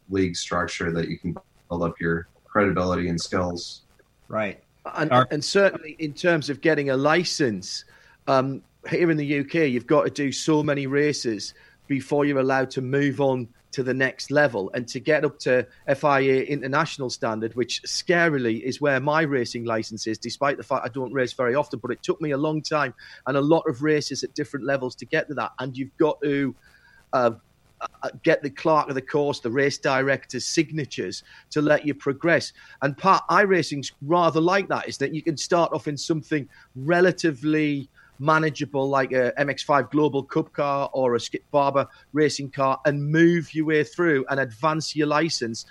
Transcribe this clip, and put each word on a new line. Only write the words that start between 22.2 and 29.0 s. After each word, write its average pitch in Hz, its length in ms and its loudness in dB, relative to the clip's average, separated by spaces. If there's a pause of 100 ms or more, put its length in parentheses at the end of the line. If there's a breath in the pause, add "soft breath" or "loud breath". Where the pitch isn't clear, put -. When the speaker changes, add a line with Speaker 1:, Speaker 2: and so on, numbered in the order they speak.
Speaker 3:
me 156 100 -2
a 139 80 -2
long 156 240 -2
time 143 320 -2 (320 loud breath)
and 143 100 0
a 139 40 2
lot 151 280 4
of 127 140 -4
races 151 400 0
at - 120 -6
different 143 300 -8
levels 127 300 -2
to - 120 -16
get - 200 -2
to 147 80 -10
that. 117 240 -4
And 131 180 -8
you've - 200 -10
got 151 260 2
to, 139 320 0 (580 soft breath)
uh, 123 200 4 (480)
uh, - 280 -10 (160)
get 160 180 4
the 143 80 -4
clerk 151 380 2
of 139 80 -4
the 131 60 -4